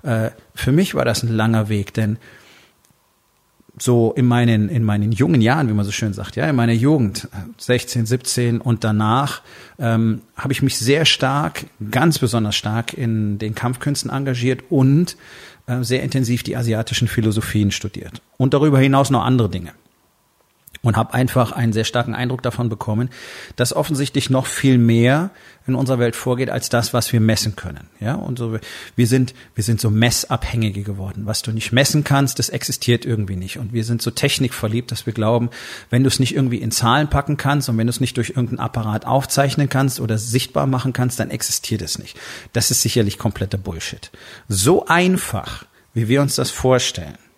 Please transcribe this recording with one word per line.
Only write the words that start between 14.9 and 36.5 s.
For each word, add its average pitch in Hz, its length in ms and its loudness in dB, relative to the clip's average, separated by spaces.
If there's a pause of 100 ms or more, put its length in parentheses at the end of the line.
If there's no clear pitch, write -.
äh, 123 160 -2
sehr 127 180 0
intensiv 123 420 0
die - 140 -6
asiatischen 117 500 0
Philosophien 107 640 0
studiert. - 500 -10 (160)
Und 131 180 2
darüber 143 240 4
hinaus 135 320 4
noch 127 120 2
andere 120 260 2
Dinge. 90 220 -8 (1080)
Und 110 160 2
habe - 160 0
einfach 123 400 2
einen 113 180 0
sehr 110 140 0
starken 120 280 -2
Eindruck 123 280 -4
davon 120 260 -2
bekommen, 110 420 -2 (460)
dass 123 180 0
offensichtlich 143 560 -2
noch 131 180 2
viel 131 300 4
mehr 120 520 4 (360)
in 131 100 0
unserer 131 220 0
Welt 117 160 0
vorgeht, 127 360 -2
als - 180 -4
das, 117 260 0
was 117 200 0
wir 117 80 4
messen 110 340 2
können. - 320 -12 (140)
Ja, 113 140 -2
und - 220 -6
so, 113 220 -4 (380)
wir 120 100 4
sind, 127 260 2 (220)
wir 107 80 -2
sind 113 160 2
so 113 100 0
Messabhängige 110 920 0
geworden. 98 420 -8
Was 110 160 -4
du 113 120 -6
nicht 110 180 -4
messen 139 320 2
kannst, 139 340 2
das - 120 -2
existiert - 560 -2
irgendwie 104 320 -2
nicht. 95 220 -8
Und 113 120 -6
wir 113 140 -2
sind 117 160 -2
so 117 100 -2
technikverliebt, 120 800 -2
dass - 140 -8
wir 113 80 -4
glauben, 117 380 0 (380)
wenn 123 140 4
du 135 60 4
es - 100 0
nicht 127 160 0
irgendwie 123 220 0